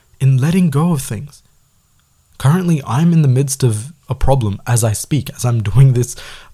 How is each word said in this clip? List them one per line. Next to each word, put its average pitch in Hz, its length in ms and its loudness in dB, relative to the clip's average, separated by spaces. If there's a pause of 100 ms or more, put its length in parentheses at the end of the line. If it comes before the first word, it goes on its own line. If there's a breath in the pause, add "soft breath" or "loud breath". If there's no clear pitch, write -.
(200 soft breath)
in 135 180 2
letting 165 320 2
go 156 240 0
of 135 80 -4
things. - 420 -12 (960)
Currently, 165 480 0
I'm 165 260 0
in 160 80 4
the 143 60 2
midst 135 360 0
of 117 300 -2 (140)
a 131 80 -6
problem 117 500 0
as 113 180 0
I 107 100 0
speak, - 420 -4
as - 100 -10
I'm 117 160 0
doing 120 320 4
this, 123 220 -2 (380 loud breath)